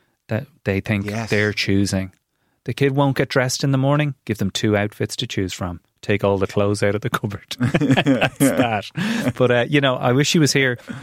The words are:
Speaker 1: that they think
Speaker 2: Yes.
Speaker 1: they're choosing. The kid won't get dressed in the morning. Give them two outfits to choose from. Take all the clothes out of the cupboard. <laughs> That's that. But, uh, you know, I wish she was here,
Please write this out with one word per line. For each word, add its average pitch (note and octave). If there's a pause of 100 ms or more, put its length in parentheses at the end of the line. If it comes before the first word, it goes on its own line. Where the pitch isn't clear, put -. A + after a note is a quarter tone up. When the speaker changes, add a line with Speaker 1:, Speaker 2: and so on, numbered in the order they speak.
(280)
Speaker 1:
that A2 (200)
they G2
think G2+
Speaker 2:
Yes. A2
Speaker 1:
they're G#2
choosing. G2 (540)
The B2
kid C#3
won't C#3
get C#3
dressed B2+
in C#3
the C3+
morning. C#3+ (120)
Give A2
them G2
two G#2
outfits G#2
to -
choose F#2+
from. F2 (240)
Take G2+
all G2+
the F#2+
clothes G2+
out G2+
of G#2
the -
cupboard. -
<laughs> -
That's A3+
that. D#3
But, B2
uh, B2+
you C#3+
know, C3
I B2
wish C#3
she F3+
was C#3+
here, C3 (260)